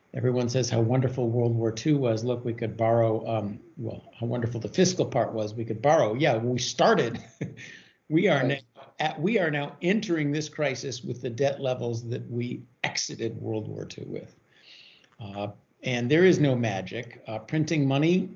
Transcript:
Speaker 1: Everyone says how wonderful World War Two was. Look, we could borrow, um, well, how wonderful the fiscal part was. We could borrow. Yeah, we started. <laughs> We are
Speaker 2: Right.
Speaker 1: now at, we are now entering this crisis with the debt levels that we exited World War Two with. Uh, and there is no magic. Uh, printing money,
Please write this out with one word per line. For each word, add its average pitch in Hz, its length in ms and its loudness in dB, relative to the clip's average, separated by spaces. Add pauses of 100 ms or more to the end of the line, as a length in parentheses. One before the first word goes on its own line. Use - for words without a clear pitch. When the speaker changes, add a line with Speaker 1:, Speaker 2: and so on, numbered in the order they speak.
(140)
Speaker 1:
Everyone 123 340 0
says 120 220 0
how 117 100 2
wonderful 127 480 2
World 117 260 2
War 113 160 0
Two 143 280 2
was. 117 260 0
Look, 123 180 -2
we 117 120 -4
could 107 240 -6
borrow, 113 500 4
um, 104 320 -2 (160)
well, 107 260 -8 (160)
how 120 80 -4
wonderful 120 340 -2
the 107 80 -4
fiscal 180 360 2
part 117 300 0
was. 107 180 -4
We 117 140 -6
could 107 160 -6
borrow. 131 320 4
Yeah, 131 240 2
we 123 200 0
started. 160 640 2 (160)
<laughs> - 160 -8 (560)
We 170 180 4
are 147 100 4
Speaker 2:
Right. 127 100 2
Speaker 1:
now - 360 -6 (160)
at, 156 200 -2
we 208 180 2
are 165 120 2
now 143 320 -4
entering 170 500 0
this 151 160 -2
crisis 135 560 -4
with 123 160 -8
the 131 80 -4
debt 135 320 0
levels 120 480 -4
that 120 220 -6
we 120 320 -6 (200)
exited 117 560 -4
World 107 300 -6
War 107 160 -8
Two - 220 -12
with. - 280 -12 (840)
Uh, 101 280 -8 (340)
and 120 280 -2
there 165 140 8
is 185 160 8
no 139 160 4
magic. 107 720 -4
Uh, 110 100 -6
printing 156 480 0
money, 156 500 2